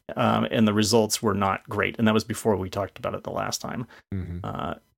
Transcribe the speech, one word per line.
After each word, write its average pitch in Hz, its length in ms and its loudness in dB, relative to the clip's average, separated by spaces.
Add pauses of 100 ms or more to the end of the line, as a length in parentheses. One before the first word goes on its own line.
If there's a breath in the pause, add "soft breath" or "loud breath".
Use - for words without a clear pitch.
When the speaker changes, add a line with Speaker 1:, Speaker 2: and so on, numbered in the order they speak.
(160)
Speaker 1:
um, 113 360 2
and 113 160 4
the 104 60 4
results 107 480 4
were 107 140 2
not 98 340 0
great. 101 300 -2
And 113 80 4
that 110 60 6
was 110 100 2
before 110 320 0
we 95 140 -2
talked 98 300 -4
about 110 140 -4
it 101 100 -8
the 98 80 -8
last 101 300 -4
time. - 240 -8 (280 soft breath)
Speaker 2:
Mm-hmm. 87 300 -6
Speaker 1:
Uh, 92 320 -6 (220)